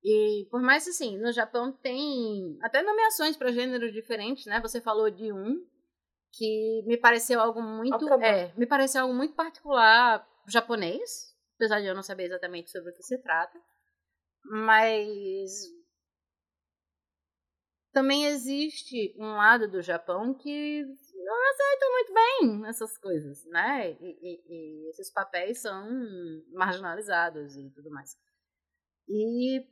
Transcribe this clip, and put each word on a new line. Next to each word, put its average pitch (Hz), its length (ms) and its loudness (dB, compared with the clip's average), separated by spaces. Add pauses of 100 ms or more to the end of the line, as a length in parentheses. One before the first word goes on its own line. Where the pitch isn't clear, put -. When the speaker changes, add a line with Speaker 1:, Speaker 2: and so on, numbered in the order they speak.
Speaker 1:
E 214 480 2
por 240 100 -2
mais 285 280 4
assim, 262 300 -6
no 233 140 -2
Japão 240 400 -2
tem 247 880 -4
até 269 200 2
nomeações 415 540 2
pra 247 160 0
gêneros 240 400 -2
diferentes, 226 540 -6
né? 214 140 -2
Você 233 200 -6
falou 220 300 2
de 208 220 -8
um 226 320 -4 (680)
que 220 540 -2
me 233 100 2
pareceu 233 440 4
algo 226 220 0
muito, 220 320 -2
Speaker 2:
Akama. 277 320 4
Speaker 1:
é, 180 300 4
me 240 100 0
pareceu 269 360 2
algo 254 120 0
muito 277 200 -2
particular 240 920 4 (220)
japonês, 226 840 -2 (240)
apesar 214 240 2
de 202 60 -4
eu 190 80 -2
não 196 80 -8
saber 190 220 -8
exatamente 180 480 -10
sobre 175 180 -12
o 175 40 -18
que - 100 -20
se 254 180 -6
trata. - 340 -2 (880)
Mas 214 1040 2 (2500)
também 277 340 4
existe 277 920 -4
um 214 180 -8
lado 214 340 6
do 185 120 -4
Japão 180 520 -2
que 294 480 -6 (420)
não 480 260 2
aceita 554 400 2
muito 480 240 0
bem 370 540 4
essas 226 300 -10
coisas, 151 480 -6
né? 185 460 -2
E, - 80 -14
e, 175 480 -14
e 160 420 -14
esses 190 220 -14
papéis 196 480 -4
são 202 260 -10 (680)
marginalizados 175 1040 -2
e 139 140 -16
tudo 147 200 -20
mais. 139 260 -14 (920)
E 240 520 0 (100)